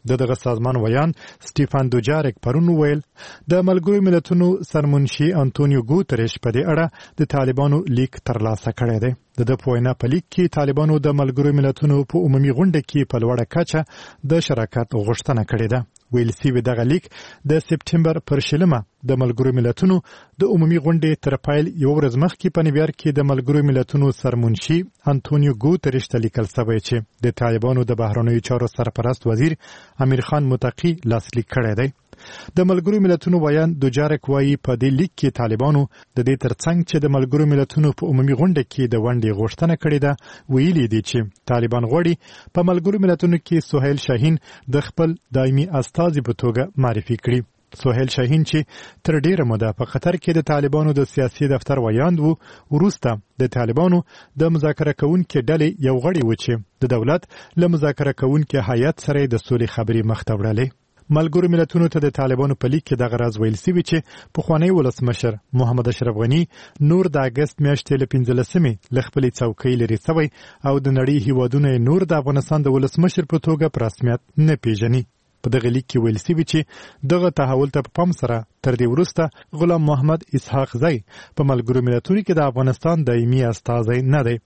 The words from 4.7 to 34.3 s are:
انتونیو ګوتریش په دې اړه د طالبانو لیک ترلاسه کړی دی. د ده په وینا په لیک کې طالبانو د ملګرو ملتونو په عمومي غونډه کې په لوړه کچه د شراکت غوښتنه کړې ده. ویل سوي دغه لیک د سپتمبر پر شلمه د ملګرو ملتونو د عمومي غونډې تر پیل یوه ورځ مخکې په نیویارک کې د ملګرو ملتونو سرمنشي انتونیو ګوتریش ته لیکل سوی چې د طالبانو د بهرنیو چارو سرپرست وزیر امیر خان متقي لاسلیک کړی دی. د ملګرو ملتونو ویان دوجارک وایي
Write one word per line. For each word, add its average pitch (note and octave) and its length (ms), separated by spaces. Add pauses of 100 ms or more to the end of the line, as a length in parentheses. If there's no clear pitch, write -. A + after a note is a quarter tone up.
انتونیو C3+ 500
ګوتریش B2 420 (100)
په A#2+ 120
دې C#3 160
اړه D#3+ 140 (340)
د D3+ 160
طالبانو C#3 480 (140)
لیک C3 280
ترلاسه A2 460
کړی A#2 320
دی. B2+ 80 (260)
د A#2+ 120
ده C3 120
په B2+ 100
وینا B2 220
په A#2 200
لیک F3 200
کې F3+ 240
طالبانو D3+ 420
د C#3+ 220
ملګرو C#3 380
ملتونو C#3 440
په - 220
عمومي C3+ 320
غونډه D#3+ 320
کې C#3 220
په B2+ 120
لوړه A#2 300
کچه E3 260 (500)
د E3 100
شراکت A#2 480 (180)
غوښتنه A2+ 460
کړې A2+ 220
ده. B2+ 120 (260)
ویل A#2+ 240
سوي B2 260
دغه A#2 220
لیک C#3+ 220 (440)
د D#3 160
سپتمبر E3 540
پر C#3 280
شلمه D3+ 320 (300)
د C3 120
ملګرو B2+ 360
ملتونو B2+ 380 (440)
د G3 140
عمومي E3 320
غونډې D#3+ 380
تر C3+ 120 (100)
پیل D3+ 260 (120)
یوه D3 140
ورځ C#3 160 (100)
مخکې F3+ 320
په D#3+ 120
نیویارک D3+ 300
کې D3 180
د C#3 140
ملګرو C#3 400
ملتونو C3+ 420
سرمنشي A#2+ 680 (340)
انتونیو C#3+ 500
ګوتریش C#3+ 480
ته A2+ 140
لیکل A2 260
سوی A2+ 280
چې - 180 (260)
د A#2+ 180
طالبانو A#2+ 460
د A#2 160
بهرنیو A#2 480
چارو A#2+ 240
سرپرست A#2+ 560
وزیر D3+ 260 (460)
امیر C3 240
خان C#3+ 260
متقي C#3+ 420 (100)
لاسلیک A2+ 500
کړی A2+ 240
دی. C3+ 100 (680)
د F3+ 120
ملګرو F#3+ 340
ملتونو F3 380
ویان D#3 300 (100)
دوجارک C#3+ 480
وایي C#3 260 (100)